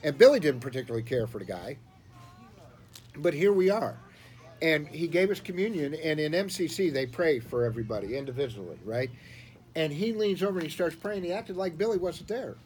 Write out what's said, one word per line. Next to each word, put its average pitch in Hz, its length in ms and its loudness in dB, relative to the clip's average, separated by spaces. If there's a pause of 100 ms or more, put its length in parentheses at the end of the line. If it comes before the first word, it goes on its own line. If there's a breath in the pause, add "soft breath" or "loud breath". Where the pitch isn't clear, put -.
And 143 120 0
Billy 254 220 10
didn't 139 220 2
particularly 120 420 -6
care 113 240 -2
for 113 120 -10
the 95 60 -10
guy. 95 340 -10 (1400)
But 151 180 2
here 190 180 4
we 190 180 4
are. - 280 0 (640 loud breath)
And 151 240 2
he 160 220 -4
gave 180 220 4
us 196 100 -2
communion, 175 540 -2
and 156 260 -2
in 151 120 0
M 190 160 0
C 180 200 -2
C 185 220 0
they 135 160 0
pray 147 340 2
for 120 240 -2
everybody 110 500 -2
individually, 120 720 -6
right? 123 260 -2 (640 loud breath)
And 156 180 0
he 202 200 -2
leans 202 320 0
over 190 140 0
and 160 100 -4
he 151 40 -8
starts 170 220 -2
praying. 202 300 -6
He 175 80 -2
acted 190 240 -6
like 185 220 -4
Billy 214 200 2
wasn't 170 300 -4
there. 208 380 -6